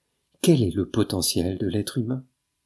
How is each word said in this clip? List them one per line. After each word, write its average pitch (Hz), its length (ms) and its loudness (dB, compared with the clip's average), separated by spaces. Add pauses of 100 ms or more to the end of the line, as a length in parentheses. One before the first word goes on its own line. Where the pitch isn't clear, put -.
(400)
Quel 151 220 4
est 87 120 0
le 92 140 -2
potentiel 95 680 0
de 101 100 -4
l'être 101 320 -4
humain ? 127 260 -4 (420)